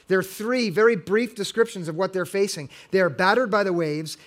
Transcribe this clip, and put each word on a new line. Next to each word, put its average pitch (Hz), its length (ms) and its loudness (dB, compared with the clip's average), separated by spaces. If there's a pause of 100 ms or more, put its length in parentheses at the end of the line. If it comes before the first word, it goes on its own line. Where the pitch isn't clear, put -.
there 185 140 2
are - 20 -2
three 220 480 -2
very 220 240 4
brief 208 400 -2
descriptions 196 540 -4
of 156 80 -8
what 185 160 -2
they're 185 120 -2
facing. 196 460 -4 (220)
They 190 80 2
are 175 100 2
battered 202 400 2
by 208 140 2
the 190 80 0
waves, 156 440 -4 (100)